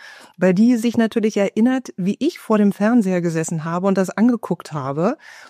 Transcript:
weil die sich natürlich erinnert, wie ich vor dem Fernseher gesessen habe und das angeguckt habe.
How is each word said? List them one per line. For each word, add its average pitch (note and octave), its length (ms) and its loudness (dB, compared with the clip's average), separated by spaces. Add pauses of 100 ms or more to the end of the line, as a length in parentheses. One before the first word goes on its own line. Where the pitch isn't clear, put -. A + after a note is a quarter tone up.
(380)
weil F#3 160 2
die A#3 240 4
sich A3+ 180 -2
natürlich A3 400 0
erinnert, A3+ 640 0
wie F#3+ 220 -2
ich D#4 200 -4
vor - 180 0
dem G#3 140 4
Fernseher G3+ 480 0
gesessen E3 460 -4
habe E3+ 200 -4
und G3 120 2
das F#3+ 140 0
angeguckt A3 600 -2
habe. D3+ 460 -4 (320)